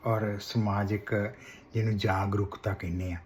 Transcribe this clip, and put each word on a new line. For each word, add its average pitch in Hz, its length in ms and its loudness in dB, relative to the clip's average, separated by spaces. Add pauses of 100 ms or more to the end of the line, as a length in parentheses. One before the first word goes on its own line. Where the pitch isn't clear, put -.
ਔਰ 107 340 2
ਸਮਾਜਿਕ 104 920 0 (400)
ਜਿਹਨੂੰ 110 240 2
ਜਾਗਰੂਕਤਾ 101 760 2
ਕਹਿੰਦੇ 90 400 -2
ਆ। 85 120 -4